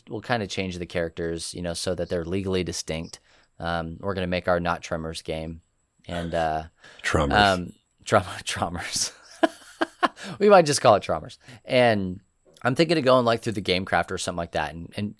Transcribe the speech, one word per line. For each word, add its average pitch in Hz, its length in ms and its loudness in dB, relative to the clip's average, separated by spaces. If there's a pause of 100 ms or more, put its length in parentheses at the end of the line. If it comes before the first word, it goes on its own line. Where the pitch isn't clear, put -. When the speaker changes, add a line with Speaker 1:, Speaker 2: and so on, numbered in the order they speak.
Speaker 1:
we'll 110 120 -10
kinda 113 260 -2
change 92 320 -6
the 87 80 -8
characters, 82 680 -4
you 90 80 -10
know, 85 140 -4
so - 180 -4
that 85 160 -4
they're 85 160 -2
legally 92 380 -2
distinct. 82 560 -8 (400)
Um, 82 400 -4
we're 98 160 -4
gonna 92 100 -2
make 90 220 -2
our 90 120 4
Not 85 220 -2
Tremors 80 400 -8
game, 80 400 -8 (460)
and, 85 260 -6
uh, 80 300 0 (400)
Speaker 2:
Tremors. 78 340 2
Speaker 1:
um, 95 360 2 (300)
Trom-, 101 300 2
<laughs> - 120 -12
Tremors. - 640 -4 (320)
<laughs> - 960 -6
We 208 100 4
might 185 160 10
just 143 160 0
call 117 140 8
it 95 80 0
Tremors. 82 340 -4 (280)
And 107 540 2 (440)
I'm 127 100 2
thinking 165 240 4
of 143 80 0
going, 127 200 6
like, 113 180 2
through 113 100 -4
the 101 80 -4
Gamecraft 92 500 0
or 92 60 -6
something 90 200 -6
like 85 160 -6
that, 76 200 -2
and, 82 240 -12
and 101 220 -6